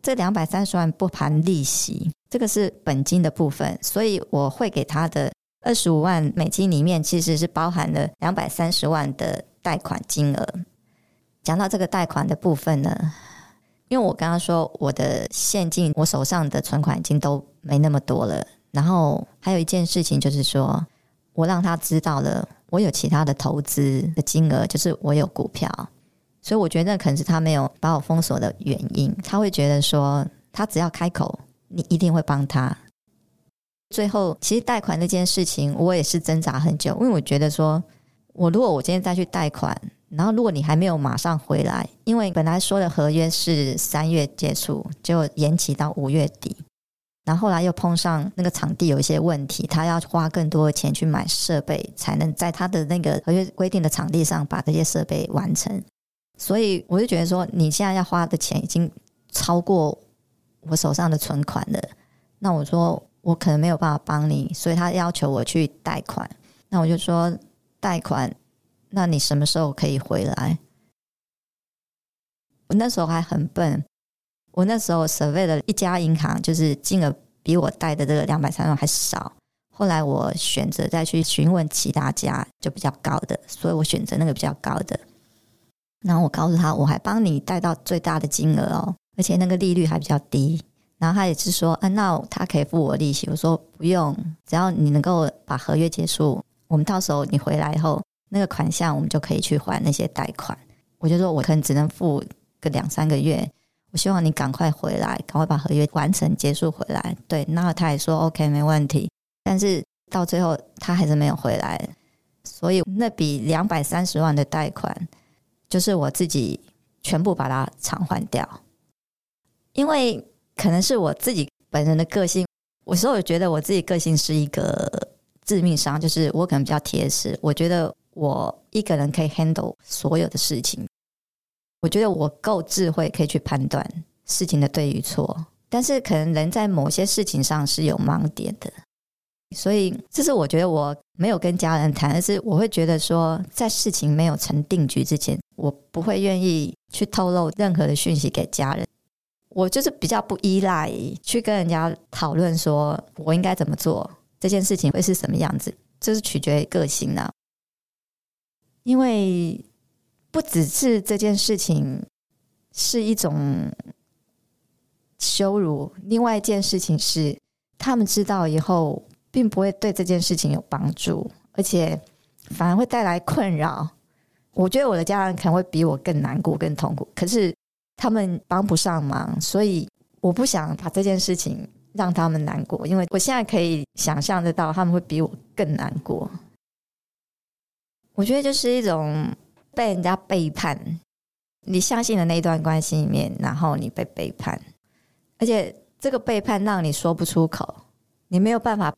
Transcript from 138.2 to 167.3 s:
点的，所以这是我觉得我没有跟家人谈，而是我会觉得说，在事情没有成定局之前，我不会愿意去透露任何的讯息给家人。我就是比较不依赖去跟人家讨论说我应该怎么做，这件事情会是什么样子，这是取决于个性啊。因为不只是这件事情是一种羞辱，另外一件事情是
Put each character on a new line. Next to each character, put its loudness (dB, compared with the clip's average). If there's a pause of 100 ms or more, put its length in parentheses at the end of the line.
点 -8
的， -14 (840)
所 -2
以 2 (200)
这 -2
是 2
我 2
觉 2
得 2
我 0 (180)
没 0
有 0
跟 0
家 2
人 4
谈， 0
而 2
是 0
我 0
会 4
觉 0
得 2
说， 0
在 -2
事 -2
情 0
没 4
有 2
成 -2
定 2
局 0
之 0
前， -4 (160)
我 -2
不 -10
会 0
愿 0
意 0 (140)
去 -2
透 0
露 0
任 2
何 2
的 2
讯 0
息 0
给 -2
家 -2
人。 -4 (640)
我 0
就 0
是 0
比 -6
较 2
不 -4
依 2
赖 0 (300)
去 -2
跟 0
人 0
家 0 (140)
讨 -4
论 2
说 0 (180)
我 0
应 4
该 2
怎 -2
么 -2
做， -2 (300)
这 0
件 2
事 2
情 2
会 0
是 2
什 -2
么 0
样 0
子， -8 (280)
这 -2
是 0
取 -4
决 2
于 -4
个 0
性 -2
啊。 -4 (1500)
因 4
为 2 (680)
不 0
只 0
是 2
这 -2
件 2
事 2
情 -2 (680)
是 -2
一 2
种 0 (1500)
羞 0
辱， -2
另 0
外 2
一 -2
件 0
事 0
情 0
是 -2 (380)